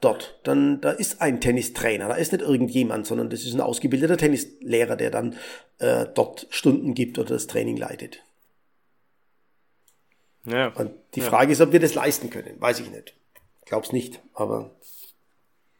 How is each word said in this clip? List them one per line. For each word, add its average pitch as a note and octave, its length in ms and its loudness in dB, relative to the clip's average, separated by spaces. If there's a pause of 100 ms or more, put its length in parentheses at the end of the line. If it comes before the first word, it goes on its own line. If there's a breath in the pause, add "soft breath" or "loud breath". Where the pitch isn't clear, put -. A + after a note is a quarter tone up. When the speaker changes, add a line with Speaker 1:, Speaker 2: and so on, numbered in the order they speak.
Speaker 1:
dort. - 440 0
Dann, C#3 360 2
da D3 120 2
ist - 280 -4
ein C3+ 200 2
Tennistrainer, A#2 680 0
da A#2 80 -2
ist - 160 -2
nicht F#3 120 -2
irgendjemand, A#2+ 640 2
sondern A#2 220 -2
das A2+ 160 -8
ist A#2+ 100 -6
ein A#2+ 60 0
ausgebildeter C3+ 560 0
Tennislehrer, A#2 800 2
der A2+ 160 -2
dann, A#2 240 -2 (440 loud breath)
äh, A#2+ 360 2
dort - 360 -2
Stunden C3+ 440 2
gibt B2 240 -2
oder - 120 -2
das B2 180 -4
Training - 280 -2
leitet. - 460 -10 (2250)
Speaker 2:
Ja. A#2+ 240 0
Speaker 1:
Und - 240 -6 (240)
die - 40 -4
Speaker 2:
Ja. B2 60 -2
Speaker 1:
Frage B2 260 4
ist, C#3 80 4
ob D3+ 120 8
wir E3+ 80 8
das D#3 140 2
leisten C#3+ 360 -2
können. - 300 -14
Weiß A#2+ 180 0
ich G2 120 -12
nicht. - 240 -18 (520)
Glaub's - 260 -4
nicht, B2 280 -4 (140)
aber A2 360 -6 (1080)